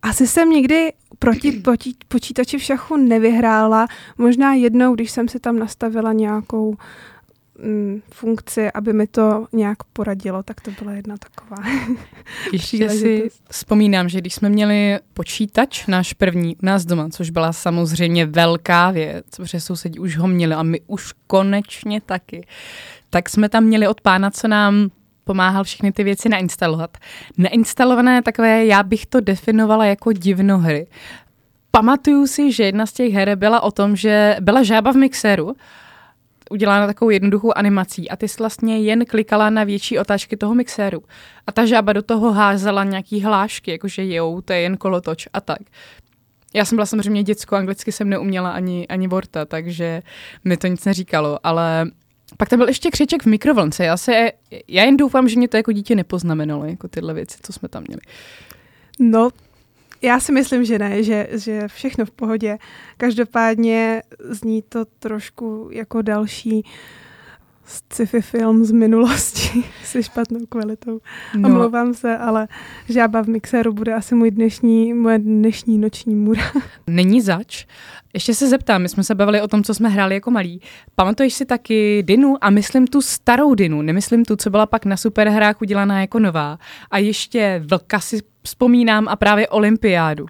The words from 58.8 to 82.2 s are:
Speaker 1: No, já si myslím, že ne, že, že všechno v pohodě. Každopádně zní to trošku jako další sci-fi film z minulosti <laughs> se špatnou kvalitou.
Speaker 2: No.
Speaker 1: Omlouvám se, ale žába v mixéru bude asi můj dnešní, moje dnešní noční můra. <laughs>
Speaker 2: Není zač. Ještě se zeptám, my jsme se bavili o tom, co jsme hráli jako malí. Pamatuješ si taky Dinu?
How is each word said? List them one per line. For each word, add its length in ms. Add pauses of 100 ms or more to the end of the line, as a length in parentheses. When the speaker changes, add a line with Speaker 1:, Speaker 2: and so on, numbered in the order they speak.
Speaker 1:
No, 300 (720)
já 180
si 120
myslím, 340
že 140
ne, 240
že, 280
že 360
všechno 380
v 60
pohodě. 460 (400)
Každopádně 1040 (180)
zní 420
to 240 (140)
trošku 720
jako 300
další 640 (1000)
sci-fi 560
film 440
z 60
minulosti 920 (100)
<laughs> 100
se 200
špatnou 460
kvalitou. 500 (380)
Speaker 2:
No. 120
Speaker 1:
Omlouvám 440
se, 240
ale 300 (420)
žába 340
v 40
mixéru 460
bude 200
asi 220
můj 160
dnešní, 640
moje 260
dnešní 580
noční 380
můra. 360 (140)
<laughs> 220
Speaker 2:
Není 340
zač. 440 (480)
Ještě 200
se 160
zeptám, 320
my 80
jsme 140
se 120
bavili 260
o 60
tom, 160
co 100
jsme 160
hráli 260
jako 160
malí. 300 (340)
Pamatuješ 380
si 120
taky 580
Dinu? 380